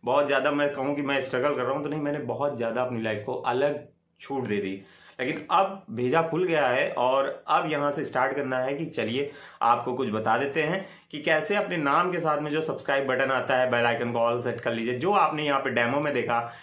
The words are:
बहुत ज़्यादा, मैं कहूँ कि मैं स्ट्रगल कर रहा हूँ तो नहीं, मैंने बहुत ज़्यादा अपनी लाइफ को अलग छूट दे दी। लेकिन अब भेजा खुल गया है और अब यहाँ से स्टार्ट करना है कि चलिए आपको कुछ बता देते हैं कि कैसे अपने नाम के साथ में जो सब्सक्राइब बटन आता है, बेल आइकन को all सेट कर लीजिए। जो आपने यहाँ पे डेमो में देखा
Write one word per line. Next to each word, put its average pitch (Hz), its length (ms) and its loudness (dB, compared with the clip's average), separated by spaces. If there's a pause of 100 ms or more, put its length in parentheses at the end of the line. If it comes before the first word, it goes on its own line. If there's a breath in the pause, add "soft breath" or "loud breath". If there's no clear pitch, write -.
बहुत 139 220 4
ज़्यादा, 135 260 2
मैं 143 200 2
कहूँ 139 240 -2
कि 143 60 -4
मैं 135 200 0
स्ट्रगल 135 320 0
कर 127 80 -2
रहा 123 100 0
हूँ 147 100 -2
तो 147 60 -4
नहीं, 151 120 -4
मैंने 147 200 -2
बहुत 123 360 -2
ज़्यादा 117 260 -2
अपनी 120 200 -2
लाइफ 107 240 -2
को 131 80 -4
अलग 139 520 0 (340)
छूट 131 260 -4
दे 104 120 0
दी। 95 220 -4 (380 loud breath)
लेकिन 147 320 -4
अब 190 400 2
भेजा 127 320 2
खुल 165 220 -2
गया 156 220 2
है 127 260 2
और 135 360 2 (200)
अब 160 220 2
यहाँ 147 220 0
से 143 120 -4
स्टार्ट 139 320 0
करना 131 220 -2
है 131 180 -2
कि 160 100 -4
चलिए 123 440 -2 (320 loud breath)
आपको 120 320 2
कुछ 123 160 -2
बता 110 280 2
देते 139 240 0
हैं 185 220 -2 (260 loud breath)
कि 147 100 -10
कैसे 156 360 2
अपने 180 200 -2
नाम 160 360 2
के 175 80 -2
साथ 151 200 0
में 151 100 -4
जो 156 120 0
सब्सक्राइब 139 440 0
बटन 135 240 2
आता 131 260 2
है, 127 140 4
बेल 120 160 4
आइकन 117 260 0
को 117 80 0
all 120 240 2
सेट 120 160 -2
कर 120 120 -2
लीजिए। 117 260 -2
जो 175 140 0
आपने 156 340 2
यहाँ 139 140 2
पे 127 100 -2
डेमो 120 300 2
में 147 140 0
देखा 117 240 2 (240 loud breath)